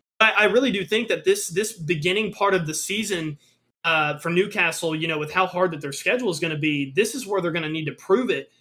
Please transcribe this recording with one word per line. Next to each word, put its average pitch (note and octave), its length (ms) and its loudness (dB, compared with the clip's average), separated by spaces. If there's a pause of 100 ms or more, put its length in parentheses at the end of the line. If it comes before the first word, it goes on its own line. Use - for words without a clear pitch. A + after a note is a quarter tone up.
(200)
I, A3 120 6
I G3+ 120 4
really A#3 280 4
do F#3+ 120 -2
think A3 240 0
that F#3 160 -2
this, G3+ 240 2
this F#3+ 240 -2
beginning F3 600 -2
part G3 220 2
of F3 120 0
the D#3 80 -4
season, F#3 640 -4 (460)
uh, D#3 340 2
for E3 120 -4
Newcastle, E3+ 640 0
you D#3+ 140 -4
know, D#3+ 100 -2
with D3 140 -6
how F#3 140 2
hard F3+ 260 0
that D3 80 -8
their C#3 120 -8
schedule A3+ 380 -2
is D#3 100 -4
gonna D#3+ 180 -2
be, C#3+ 340 -2
this G#3+ 220 2
is A#3 120 -8
where G3 140 -2
they're E3+ 120 0
gonna D#3+ 160 -2
need D#3 180 -4
to C#3 60 -6
prove A#3 380 0
it. C#3 200 -4 (100)